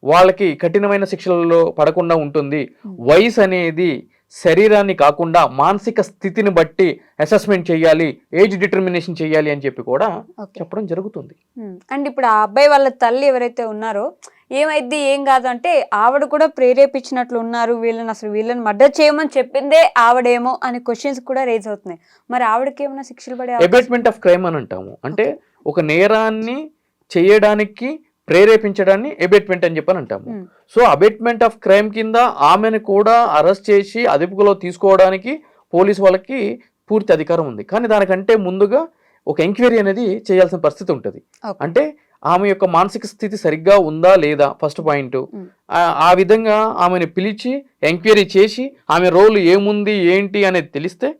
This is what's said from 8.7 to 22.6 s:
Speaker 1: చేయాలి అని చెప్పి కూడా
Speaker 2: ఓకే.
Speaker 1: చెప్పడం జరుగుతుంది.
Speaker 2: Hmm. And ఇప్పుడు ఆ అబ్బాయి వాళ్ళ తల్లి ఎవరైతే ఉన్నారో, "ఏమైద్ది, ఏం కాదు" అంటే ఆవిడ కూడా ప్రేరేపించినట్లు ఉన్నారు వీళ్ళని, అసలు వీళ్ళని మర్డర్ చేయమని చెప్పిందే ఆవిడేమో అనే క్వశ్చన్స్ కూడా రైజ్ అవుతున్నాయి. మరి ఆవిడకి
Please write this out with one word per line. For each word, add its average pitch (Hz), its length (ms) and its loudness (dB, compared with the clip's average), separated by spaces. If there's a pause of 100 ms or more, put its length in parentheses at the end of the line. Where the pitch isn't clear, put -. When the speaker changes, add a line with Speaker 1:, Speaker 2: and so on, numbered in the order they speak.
Speaker 1:
చేయాలి 156 300 0
అని 143 100 -6
చెప్పి 127 220 -8
కూడా 175 400 -4 (180)
Speaker 2:
ఓకే. 196 180 -20
Speaker 1:
చెప్పడం 190 260 -10
జరుగుతుంది. 180 500 -12 (240)
Speaker 2:
Hmm. 208 380 -14
And 285 100 -6
ఇప్పుడు 269 180 -6
ఆ 220 160 2
అబ్బాయి 214 260 2
వాళ్ళ 277 220 4
తల్లి 254 380 -2
ఎవరైతే 247 360 -2
ఉన్నారో, 220 500 -8 (380)
"ఏమైద్ది, 294 460 -2
ఏం 277 260 -2
కాదు" 262 240 2
అంటే 254 460 -2
ఆవిడ 247 300 0
కూడా 294 220 0
ప్రేరేపించినట్లు 254 960 0
ఉన్నారు 233 340 -4
వీళ్ళని, 226 360 -6
అసలు 214 200 -10
వీళ్ళని 220 300 -6
మర్డర్ 220 320 2 (100)
చేయమని 302 360 2
చెప్పిందే 277 600 2
ఆవిడేమో 240 680 0
అనే 247 160 -6
క్వశ్చన్స్ 247 400 -6
కూడా 262 240 -6
రైజ్ 226 240 -4
అవుతున్నాయి. 202 320 -12 (320)
మరి 247 120 -2
ఆవిడకి 262 400 -4